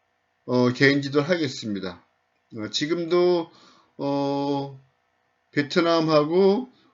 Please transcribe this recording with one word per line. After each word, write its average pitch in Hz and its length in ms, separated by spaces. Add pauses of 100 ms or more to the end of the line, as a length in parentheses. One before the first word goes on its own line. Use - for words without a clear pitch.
(460)
어, 123 280
개인 139 280
지도를 143 280
하겠습니다. 110 760 (540)
어, 104 120
지금도, 170 800 (480)
어, 139 840 (680)
베트남하고, 165 1200 (240)